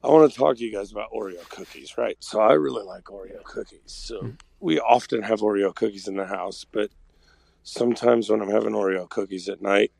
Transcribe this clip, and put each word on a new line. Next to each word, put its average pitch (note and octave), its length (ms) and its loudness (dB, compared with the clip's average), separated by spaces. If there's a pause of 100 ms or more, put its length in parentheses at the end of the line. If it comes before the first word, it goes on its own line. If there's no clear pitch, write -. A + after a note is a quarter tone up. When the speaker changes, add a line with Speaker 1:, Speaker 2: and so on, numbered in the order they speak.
Speaker 1:
I B2+ 40 0
wanna D3+ 200 10
talk C3+ 280 0
to A#2 80 -8
you G#2+ 80 -8
guys G2+ 180 -8
about G#2+ 220 -10
Oreo F#2+ 360 -10
cookies, - 480 -16
right? A#2 240 -4
So - 200 -4
I A2 140 6
really C3 300 0
like F#2 200 -16
Oreo F#2+ 400 -16
cookies. - 420 -14
So - 340 -14
Speaker 2:
Hmm. A2+ 100 -8 (280)
Speaker 1:
we D#3+ 220 0
often A#2 420 4
have G#2+ 180 0
Oreo G2+ 340 0
cookies G2+ 340 -4
in G2 80 -6
the G2 100 -4
house, F#2+ 440 -8
but G#2+ 200 -2 (720)
sometimes A#2 680 2
when G#2+ 140 2
I'm G2 80 -4
having G#2+ 220 2
Oreo F#2+ 360 -2
cookies F#2+ 400 -6
at F#2+ 140 -8
night G2+ 380 2